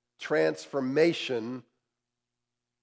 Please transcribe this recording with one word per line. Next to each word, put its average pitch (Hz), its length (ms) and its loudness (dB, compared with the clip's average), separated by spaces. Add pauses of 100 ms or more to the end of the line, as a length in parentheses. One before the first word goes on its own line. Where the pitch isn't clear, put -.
(180)
transformation 139 1500 0 (1200)